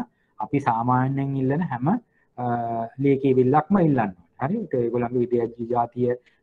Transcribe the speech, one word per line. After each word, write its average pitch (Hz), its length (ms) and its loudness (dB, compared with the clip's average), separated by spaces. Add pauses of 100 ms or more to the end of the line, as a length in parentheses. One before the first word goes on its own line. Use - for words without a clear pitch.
(400)
අපි 135 200 -2
සාමාන්‍යයෙන් 131 760 0
ඉල්ලන 135 240 0
හැම, 135 280 -2 (500)
අ, 127 60 -6 (540)
ලියකියවිල්ලක්ම 135 800 4
ඉල්ලන්න 151 200 4
ඕනේ. 107 480 -6
හරි? 185 120 -4
ඒක 196 160 -6
ඒගොල්ලන්ගේ 120 440 -2
විදේශ 120 520 -2
ජාතිය 123 440 -2 (280)